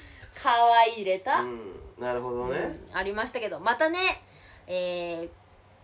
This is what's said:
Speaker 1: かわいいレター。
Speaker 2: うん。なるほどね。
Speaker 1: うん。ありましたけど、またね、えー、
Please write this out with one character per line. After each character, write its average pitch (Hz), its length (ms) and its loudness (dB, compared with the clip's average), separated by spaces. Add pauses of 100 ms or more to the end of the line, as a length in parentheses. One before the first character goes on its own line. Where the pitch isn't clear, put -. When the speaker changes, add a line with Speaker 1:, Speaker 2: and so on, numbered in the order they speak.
(420)
Speaker 1:
か 262 80 2
わ 233 360 8
い 226 160 -2
い - 20 -4
レ 190 140 2
タ 262 140 -2
ー。 320 100 2
Speaker 2:
う - 20 -4
ん。 104 360 -10 (180)
な 123 160 -2
る 120 60 -2
ほ 123 120 -6
ど 120 160 -4
ね。 139 100 -2
Speaker 1:
う - 340 -8
ん。 - 40 -4
あ 190 60 -2
り 196 100 -4
ま 220 140 -2
し - 60 -10
た 247 80 -4
け 214 80 -4
ど、 156 120 -10
ま 226 160 0
た 311 120 2
ね、 359 340 -2 (440)
え 175 640 -4
ー、 - 20 -20 (540)